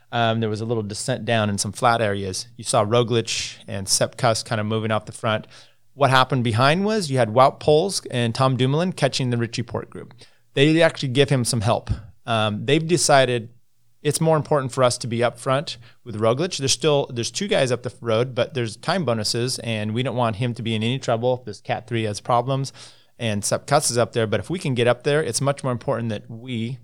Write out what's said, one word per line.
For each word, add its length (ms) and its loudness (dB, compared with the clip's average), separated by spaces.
um, 300 2
there 80 0
was 100 -4
a 60 -6
little 180 -2
descent 400 -6
down 260 2
in 80 -2
some 140 -4
flat 300 2
areas. 460 -4
You 60 -16
saw 200 2
Roglic 720 0
and 200 -8
Sepp 300 0
Kuss 260 2
kinda 200 -4
moving 280 -2
off 140 -2
the 80 -16
front. 340 -4
What 160 2
happened 340 4
behind 400 2
was 280 0
you 60 0
had 120 4
Wout 300 6
Poels 500 2
and 240 -2
Tom 240 2
Dumoulin 360 0
catching 360 -2
the 80 -2
Richie 260 -4
Porte 280 -10
group. 220 -16
They 260 4
actually 280 2
give 200 4
him 160 2
some 160 -2
help. 300 0
Um, 400 -2
they've 220 2
decided 640 4
it's 180 0
more 160 4
important 340 0
for 120 0
us 160 4
to 80 -8
be 160 -2
up 160 0
front 380 -2
with 160 -8
Roglic. 380 2
There's 140 2
still, 400 2
there's 200 -4
two 160 -4
guys 240 2
up 120 -2
the 180 -8
road, 340 0
but 180 0
there's 220 -4
time 300 -2
bonuses, 540 -2
and 340 -4
we 100 -2
don't 120 -4
want 200 0
him 200 -2
to 60 -10
be 140 -2
in 80 -2
any 160 -2
trouble 400 0
if 60 -18
this 160 -12
Cat 260 -6
three 160 -4
has 160 -4
problems 540 -2
and 280 -4
Sepp 200 -2
Kuss 240 2
is 80 -2
up 160 2
there. 140 0
But 140 0
if 80 -10
we 100 -4
can 140 -2
get 140 2
up 160 2
there, 200 0
it's 180 -4
much 220 -2
more 80 -2
important 380 -4
that 200 -8
we, 540 -8